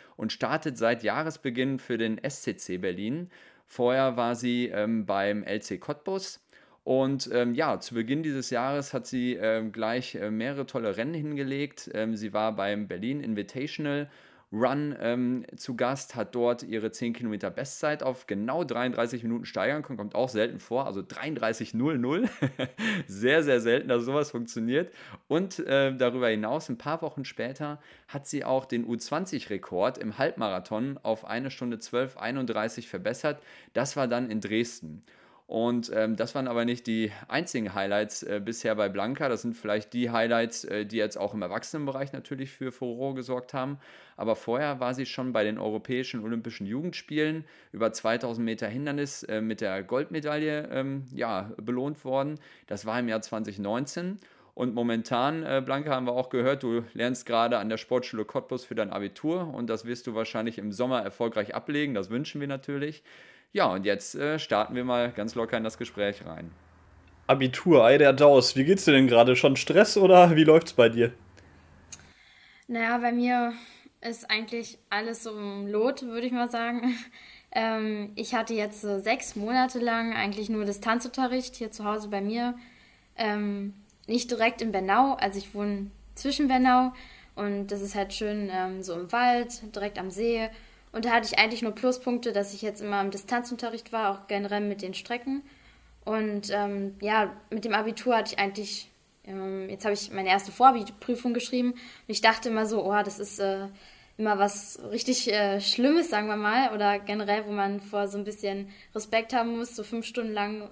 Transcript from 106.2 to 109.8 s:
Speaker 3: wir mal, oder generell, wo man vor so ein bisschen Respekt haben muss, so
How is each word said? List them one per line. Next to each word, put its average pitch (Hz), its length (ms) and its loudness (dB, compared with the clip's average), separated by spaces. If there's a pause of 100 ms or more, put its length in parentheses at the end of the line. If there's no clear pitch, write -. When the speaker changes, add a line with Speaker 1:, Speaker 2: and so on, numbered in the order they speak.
Speaker 3:
wir 214 80 -2
mal, 214 380 2
oder 208 240 2
generell, 208 480 -2
wo 208 60 -6
man 202 280 -2
vor 202 280 -4
so 202 80 -8
ein 202 80 -4
bisschen 196 460 -6 (240)
Respekt 226 400 -2
haben 233 240 0
muss, 240 180 -6
so 214 60 -6